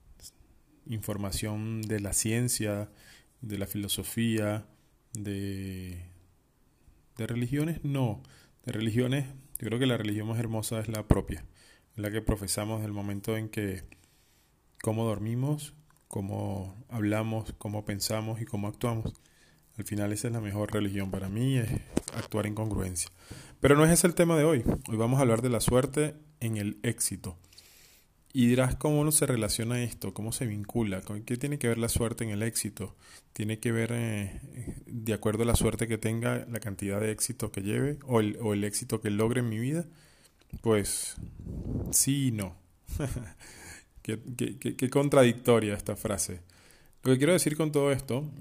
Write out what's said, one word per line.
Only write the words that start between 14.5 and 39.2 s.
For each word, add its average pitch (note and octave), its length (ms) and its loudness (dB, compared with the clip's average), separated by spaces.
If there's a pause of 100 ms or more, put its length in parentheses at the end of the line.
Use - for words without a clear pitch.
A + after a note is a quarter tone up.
cómo A2 240 0
dormimos, A#2 680 -2 (320)
cómo G2+ 840 -6
hablamos, A2 680 -2
cómo G#2 260 -6
pensamos A2 560 -2
y A2+ 40 -4
cómo G#2 220 -4
actuamos. A2 460 -2 (640)
Al G2+ 80 -8
final G#2 260 0
esa G#2+ 160 -2
es A2+ 60 -2
la A2+ 80 -2
mejor G#2 320 -2
religión G2 360 0
para F#2+ 200 -4
mí, B2+ 280 2
es A2 120 2 (480)
actuar G#2+ 300 -2
en G#2 60 -2
congruencia. F#2+ 560 -2 (520)
Pero C#3 160 10
no D#3 80 10
es E3 60 8
ese E3+ 160 8
el E3 60 4
tema E3+ 240 6
de C#3+ 60 6
hoy. D3+ 180 6 (280)
Hoy A2+ 80 0
vamos A#2+ 220 4
a - 20 6
hablar A2+ 200 6
de B2+ 60 0
la A2+ 140 2
suerte C3+ 540 2 (260)
en A2+ 160 0
el G#2 260 -4
éxito. G2 540 -2 (960)
Y A#2+ 140 6
dirás, B2+ 280 4
¿cómo D3+ 240 2
uno D3+ 140 4
se D3 120 4
relaciona A#2 560 0
esto? G#2+ 320 -6
¿Cómo G#2+ 200 -6
se B2+ 140 -2
vincula? G#2 520 -2
¿Con G#2 240 -8
qué B2 140 -4
tiene C#3+ 220 -4
que A#2+ 100 2
ver A#2 80 2
la A#2 100 0
suerte A2+ 380 -2
en A2 60 -2
el G#2 120 -2
éxito? G#2 540 -4 (340)
¿Tiene A2 280 -4
que A#2+ 120 0
ver, A2+ 220 0
eh, G#2+ 480 -4 (440)
de A2 280 -4
acuerdo G#2+ 300 0
a - 20 4
la A#2 100 2
suerte A2 320 0
que A2 100 0
tenga, A#2 520 -2
la A#2 100 -6
cantidad G2 400 -4
de A2 120 0
éxito - 380 -4
que G2 120 -6
lleve B2+ 440 -2
o A#2+ 140 4
el, G#2 220 2
o G#2+ 120 0
el G2+ 120 2
éxito A2 340 -2
que G#2+ 120 0
logre A2+ 280 2